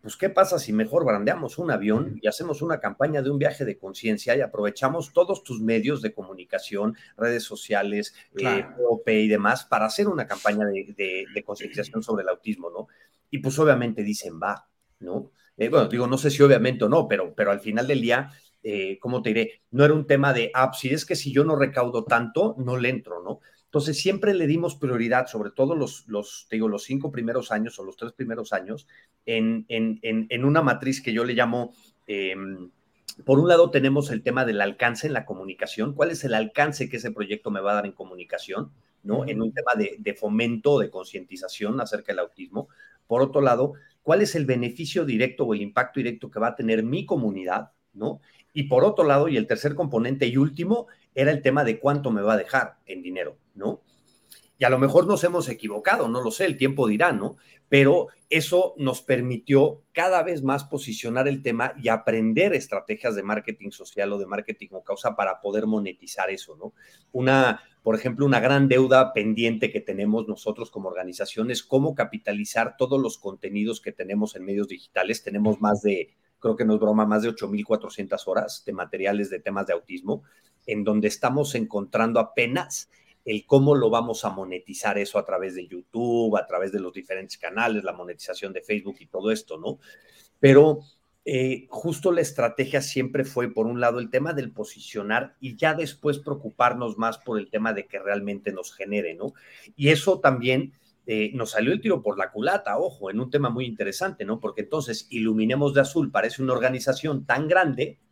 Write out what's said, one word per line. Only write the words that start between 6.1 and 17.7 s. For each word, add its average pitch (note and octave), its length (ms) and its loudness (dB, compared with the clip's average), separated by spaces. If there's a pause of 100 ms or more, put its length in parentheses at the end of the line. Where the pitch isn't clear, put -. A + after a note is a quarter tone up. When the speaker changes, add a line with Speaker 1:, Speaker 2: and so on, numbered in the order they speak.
Speaker 1:
comunicación, G2 800 -6 (200)
redes A#2 280 -2
sociales, G#2 720 -4 (160)
eh, - 60 -10
Speaker 2:
Claro. B2+ 380 -2
Speaker 1:
P B2 140 -4
O A2+ 140 0
P A2 180 4
y G#2+ 60 4
demás, G#2 380 2
para A2 200 2
hacer G3+ 220 0
una D#3 180 -2
campaña G#2 400 -2
de, G2 320 -4
de, F#2+ 340 -4
de G2+ 120 -6
concientización G#2 580 -8
sobre A2 220 -4
el F#2 60 -2
autismo, F2+ 420 -6
¿no? G2 160 -10 (420)
Y, D3 80 -6
pues, C3+ 220 -2
obviamente B2 420 4
dicen, G2+ 400 -6
"Va", F#2+ 260 -6 (320)
¿no? G2 320 -10 (260)
Eh, A2 120 0
bueno, C3+ 200 4
digo, B2 180 0
no C3 100 2
sé C#3+ 140 2
si C#3 100 4
obviamente B2+ 440 8
o G#2+ 40 2
no, D3 180 4
pero, F#2 280 0
pero G2+ 160 2
al G2+ 80 0
final A2 260 -2